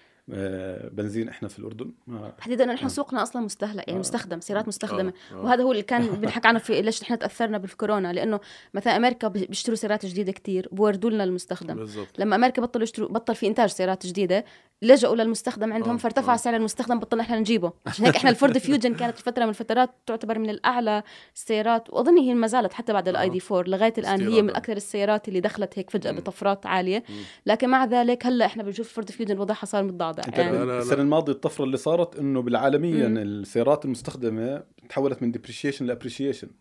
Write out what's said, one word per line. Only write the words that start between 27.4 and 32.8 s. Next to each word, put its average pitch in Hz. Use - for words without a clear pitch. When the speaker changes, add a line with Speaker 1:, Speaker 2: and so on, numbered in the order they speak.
Speaker 2:
لكن 233
مع 262
ذلك 240
هلأ 247
إحنا 220
بنشوف 202
فورد 220
فيوجن 208
وضعها 208
صار 202
متضاعف. 175
Speaker 1:
أنت -
Speaker 2:
يعني 170
Speaker 3:
لا، 123
لا، -
لا. 123
Speaker 1:
السنة 127
الماضية 147
الطفرة 143
اللي 131
صارت 170
إنه 139
بالعالمية 139